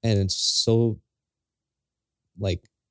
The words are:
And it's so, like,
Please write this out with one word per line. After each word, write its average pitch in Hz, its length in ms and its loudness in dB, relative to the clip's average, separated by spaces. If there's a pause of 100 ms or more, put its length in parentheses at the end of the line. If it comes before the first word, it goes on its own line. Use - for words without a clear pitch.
And 110 160 2
it's 95 180 0
so, 113 640 0 (1400)
like, 92 300 -4 (220)